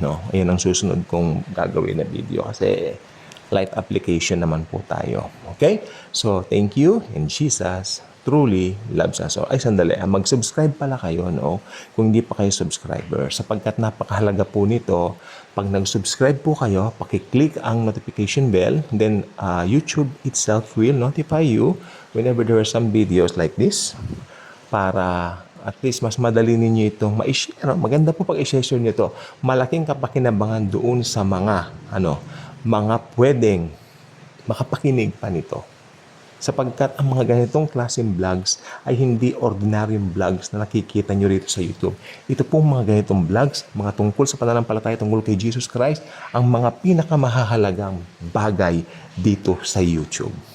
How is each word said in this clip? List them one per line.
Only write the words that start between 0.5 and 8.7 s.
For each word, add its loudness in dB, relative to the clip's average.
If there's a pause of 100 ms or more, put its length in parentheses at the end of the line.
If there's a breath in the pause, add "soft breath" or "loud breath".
susunod 0
kong -2
gagawin -2
na -4
video -6
kasi -2 (560 loud breath)
life -2
application -2
naman -2
po -8
tayo. -4 (280)
Okay? 2 (320 loud breath)
So, 0
thank 2
you. 4
And -2
Jesus -4 (260)
truly 2 (160)